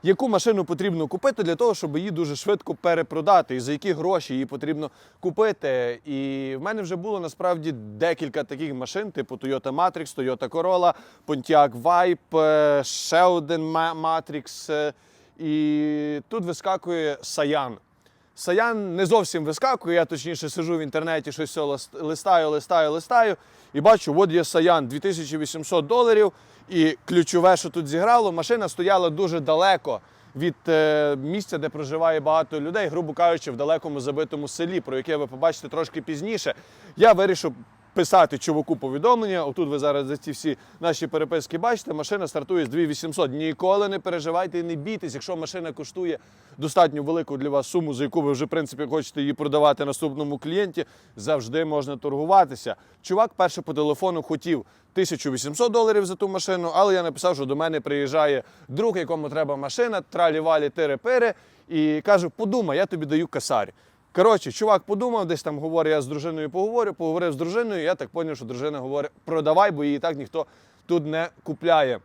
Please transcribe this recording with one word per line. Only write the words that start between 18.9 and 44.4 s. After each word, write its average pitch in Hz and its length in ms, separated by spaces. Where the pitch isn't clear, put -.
зовсім 175 400
вискакує, 170 500
я 165 100
точніше 156 440
сижу 170 280
в 156 40
інтернеті, 156 500
щось 156 180
все 160 120
лист-, 143 420
листаю, 156 460
листаю, 151 420
листаю, 208 440
і 143 80
бачу, 180 360
от 190 140
є 170 100
Scion, 160 460
дві 139 120
тисячі 160 380
вісімсот 156 500
доларів, 226 460
і 160 360
ключове, 175 520
що 170 120
тут 160 180
зіграло, 202 440
машина 180 380
стояла 180 400
дуже 165 300
далеко 156 600
від, 160 200
е, 151 480
місця, 170 420
де 147 120
проживає 156 500
багато 156 420
людей, 175 260
грубо 156 260
кажучи, 170 380
в 120 60
далекому 147 420
забитому 147 480
селі, 170 340
про 131 160
яке 151 200
ви 143 100
побачите 143 400
трошки 156 340
пізніше. 170 520
Я 214 160
вирішив 180 400
писати 170 440
чуваку 151 380
повідомлення. 180 720
Отут 143 240
ви 143 100
зараз 143 280
за 139 100
ці 151 140
всі 143 260
наші 160 280
переписки 156 500
бачите, 214 360
машина 165 340
стартує 160 380
з 117 40
дві 160 180
вісімсот. 147 440
Ніколи 180 580
не 196 100
переживайте 175 600